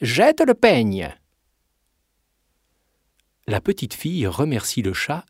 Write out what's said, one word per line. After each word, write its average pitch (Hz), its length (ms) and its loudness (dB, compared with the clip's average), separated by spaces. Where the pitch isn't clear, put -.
jette 170 400 2
le 269 140 4
peigne. » 123 600 2
La 104 140 -2
petite 170 340 -4
fille 160 320 -4
remercie 120 560 -2
le 95 120 -4
chat 156 360 -6